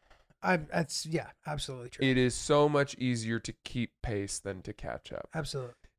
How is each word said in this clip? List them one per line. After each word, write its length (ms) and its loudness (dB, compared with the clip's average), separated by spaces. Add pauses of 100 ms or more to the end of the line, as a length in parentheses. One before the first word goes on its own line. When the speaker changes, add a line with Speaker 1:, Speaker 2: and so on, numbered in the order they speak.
(420)
Speaker 1:
I, 160 4
that's, 480 -4
yeah, 220 -4 (180)
absolutely 440 -6
true. 160 0
Speaker 2:
It 120 6
is 160 6
so 340 6
much 280 2
easier 440 0
to 120 -8 (120)
keep 280 -4 (100)
pace 360 -2
than 240 -8
to 100 -10
catch 400 -10
up. 220 -8
Speaker 1:
Absolutely. 400 -6 (240)